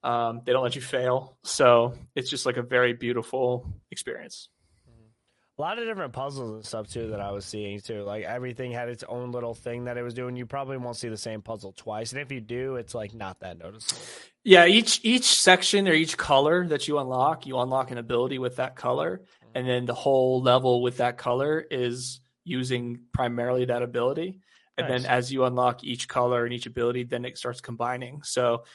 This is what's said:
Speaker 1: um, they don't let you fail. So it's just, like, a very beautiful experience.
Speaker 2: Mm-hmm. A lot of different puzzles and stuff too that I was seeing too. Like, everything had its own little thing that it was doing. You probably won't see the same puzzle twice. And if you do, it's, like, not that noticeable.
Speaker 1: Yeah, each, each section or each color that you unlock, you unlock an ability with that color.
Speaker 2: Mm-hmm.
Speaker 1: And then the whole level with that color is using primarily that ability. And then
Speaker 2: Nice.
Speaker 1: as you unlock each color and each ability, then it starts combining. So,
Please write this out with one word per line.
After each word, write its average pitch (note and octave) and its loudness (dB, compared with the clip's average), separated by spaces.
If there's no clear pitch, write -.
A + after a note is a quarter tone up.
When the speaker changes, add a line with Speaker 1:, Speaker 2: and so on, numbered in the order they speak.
Speaker 1:
um, A#2 -2
they B2+ 2
don't C3 4
let B2 -2
you C#3 -8
fail. B2+ -2
So A#2+ 6
it's B2+ -6
just, C3+ -4
like, B2 0
a B2 -2
very B2 2
beautiful B2 -4
experience. - -12
Speaker 2:
Mm-hmm. A2+ -20
A D3 -6
lot G3 -4
of A#3 -6
different F#3 -6
puzzles C3+ -6
and G#2+ -12
stuff G#2+ -8
too A2+ -8
that G#2 -6
I G2+ -6
was G2+ -8
seeing G#2 -8
too. G#2 -8
Like, G2+ -6
everything B2 -8
had A#2+ -6
its A#2+ -12
own B2 -8
little A#2+ -6
thing A#2+ -8
that B2 -6
it A#2+ -6
was A#2+ -8
doing. B2 -8
You B2 -10
probably C3+ -8
won't B2 -8
see A#2+ -8
the A2 -8
same A2 -8
puzzle G2+ -10
twice. A2 -8
And C3+ -8
if C#3 -10
you C3 -8
do, B2 -6
it's, A#2 -10
like, A2 -8
not G2 -12
that F2 -12
noticeable. F#2+ -10
Speaker 1:
Yeah, F3 12
each, A3 6
each B3 4
section F#3+ 6
or F3 4
each D#3 2
color D#3 4
that D3 -2
you D3 2
unlock, C3 0
you C3 -4
unlock B2+ -2
an A#2+ -8
ability B2 -2
with B2 -4
that C3 -4
color. D3+ -2
Speaker 2:
Mm-hmm. - -12
Speaker 1:
And B2+ -4
then B2 0
the A#2+ -2
whole C3 2
level B2+ 6
with B2 0
that B2 0
color C#3+ 0
is B2 -4
using B2+ -4
primarily B2 0
that B2 0
ability. C3+ -2
And - -2
then B2+ 0
Speaker 2:
Nice. B2+ -2
Speaker 1:
as B2+ 2
you C3 2
unlock B2 2
each B2 -6
color B2 2
and A#2+ -4
each A#2+ -8
ability, B2 -2
then B2 -6
it B2 -12
starts A#2+ -8
combining. B2 -6
So, A#2+ 2